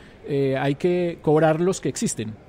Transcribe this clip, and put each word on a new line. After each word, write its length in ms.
eh, 320
hay 180
que 440
cobrar 400
los 220
que 80
existen, 420